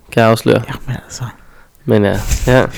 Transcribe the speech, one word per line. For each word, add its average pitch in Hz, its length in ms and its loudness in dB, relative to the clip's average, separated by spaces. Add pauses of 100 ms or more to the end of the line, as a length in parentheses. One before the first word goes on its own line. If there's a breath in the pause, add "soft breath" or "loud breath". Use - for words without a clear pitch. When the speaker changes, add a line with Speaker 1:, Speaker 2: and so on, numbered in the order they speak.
(120)
Speaker 1:
kan 117 100 2
jeg 113 80 6
afsløre. 113 380 2
Speaker 2:
Jamen - 380 -10
altså. - 180 -14 (640 soft breath)
Speaker 1:
Men 107 200 2
ja, 98 140 0 (280)
ja. 127 180 4 (120 loud breath)